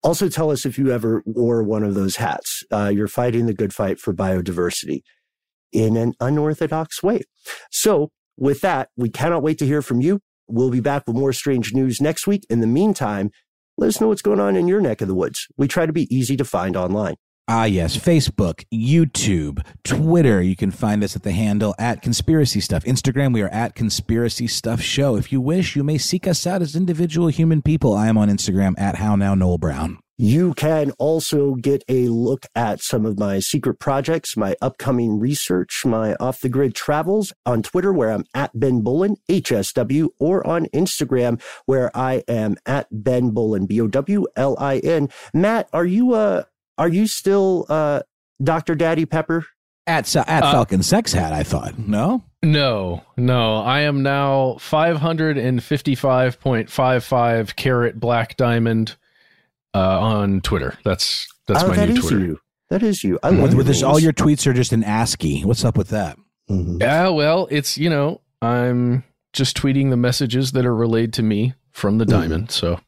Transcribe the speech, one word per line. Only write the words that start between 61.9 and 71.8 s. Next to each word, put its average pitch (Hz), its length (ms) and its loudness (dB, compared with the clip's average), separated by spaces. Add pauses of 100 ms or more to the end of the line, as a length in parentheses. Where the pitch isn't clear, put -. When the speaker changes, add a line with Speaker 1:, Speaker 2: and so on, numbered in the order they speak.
Speaker 1:
is 247 40 2
Speaker 3:
Twitter. 151 200 0
Speaker 1:
you. 87 200 -4 (300)
That 190 120 0
is 214 220 0
you. 185 200 0
I 147 80 2
Speaker 2:
With, - 80 4
Speaker 1:
love 127 160 4
Speaker 2:
with 131 120 4
this, 135 140 2
Speaker 1:
those. - 20 0
Speaker 2:
all 143 160 4
your 160 140 4
tweets - 340 2
are 131 60 4
just 123 180 2
in 110 120 2
ascii. 98 600 -2
What's 117 220 0
up 113 120 2
with 98 120 -2
that? 95 280 -4 (320)
Speaker 1:
Mm-hmm. 87 320 -2
Speaker 3:
Yeah, 160 280 2
well, 160 420 2
it's, 143 260 -2
you 156 120 0
know, 151 320 0 (200)
I'm 123 640 0 (300)
just - 240 -2
tweeting 135 320 2
the 127 80 2
messages 127 560 0
that 127 120 2
are 123 100 2
relayed 113 380 2
to 120 100 -2
me 110 320 0 (160)
from 104 260 0